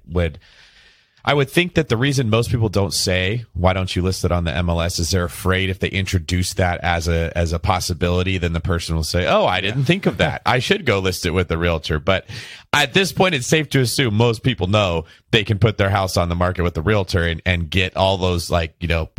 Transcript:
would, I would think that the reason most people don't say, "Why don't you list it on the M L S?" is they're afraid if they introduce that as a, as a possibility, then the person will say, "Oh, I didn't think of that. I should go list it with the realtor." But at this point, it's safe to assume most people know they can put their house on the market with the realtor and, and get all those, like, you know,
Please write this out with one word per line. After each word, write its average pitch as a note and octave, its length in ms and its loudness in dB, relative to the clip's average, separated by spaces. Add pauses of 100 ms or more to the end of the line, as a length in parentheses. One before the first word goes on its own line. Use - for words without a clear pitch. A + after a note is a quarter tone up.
would, E2 300 -2 (840)
I C#3 100 2
would C#3+ 160 2
think F3 260 2
that D#3+ 140 0
the A2 80 2
reason C3 320 0
most A2+ 200 2
people A2+ 200 0
don't G2 240 0
say, F#2+ 600 -2
"Why F2+ 200 2
don't F#2+ 200 -2
you F#2 80 0
list F2+ 220 0
it F2 80 2
on F2 120 0
the E2 100 -2
M F2 160 0
L E2+ 120 0
S?" E2+ 180 -2
is E2 120 -2
they're F2+ 140 0
afraid F#2 440 -2
if F#2+ 100 -6
they F2+ 100 -2
introduce F2+ 640 -2
that F2 300 0
as E2+ 240 -2
a, E2 300 0
as E2+ 160 0
a E2+ 60 -2
possibility, F2+ 760 0
then E2+ 160 -2
the E2+ 60 -2
person E2 360 -2
will D#2+ 80 0
say, F2 220 -2
"Oh, F#3+ 200 2
I F#2 160 0
didn't A#2 240 -2
think F3+ 200 0
of F#3 120 -2
that. D2 280 0
I B2+ 140 2
should D#3 260 -2
go G2+ 140 2
list F#2 260 -2
it E2 60 0
with F2+ 160 0
the E2 100 -2
realtor." E2 420 0
But F#2 280 0 (440)
at C#3+ 220 2
this F#3 180 2
point, F#3+ 240 2
it's B2 120 -4
safe D#3 220 2
to C#3 100 2
assume A#2 360 0
most A#2 280 2
people A2+ 240 0
know F#2 380 2 (260)
they A2+ 120 4
can G2+ 160 0
put G#2+ 180 2
their G2 120 2
house F#2+ 280 0
on F2 120 2
the E2+ 60 -2
market F2 280 0
with E2+ 120 0
the E2 60 -4
realtor F#2+ 440 0
and, E2 200 -4
and E2+ 240 0
get F#2 280 0
all F#2+ 200 4
those, F2+ 320 0
like, E2+ 300 -2
you E2+ 80 -4
know, D#2+ 320 -2